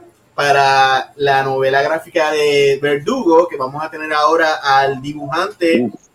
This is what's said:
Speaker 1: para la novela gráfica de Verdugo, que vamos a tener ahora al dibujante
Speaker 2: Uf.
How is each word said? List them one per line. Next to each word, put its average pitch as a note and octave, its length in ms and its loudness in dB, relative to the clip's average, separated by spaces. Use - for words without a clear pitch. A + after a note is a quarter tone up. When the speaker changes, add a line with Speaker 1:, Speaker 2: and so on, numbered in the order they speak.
Speaker 1:
para C3+ 800 2
la C#3 280 0
novela C3+ 380 0
gráfica D#3 500 -2
de C#3+ 500 2
Verdugo, E3 680 2
que D#3 100 -10
vamos C#3 260 -8
a D#3+ 80 -8
tener D#3 220 -8
ahora D#3 500 2
al C#3 380 0
dibujante D3+ 800 -4
Speaker 2:
Uf. - 120 -4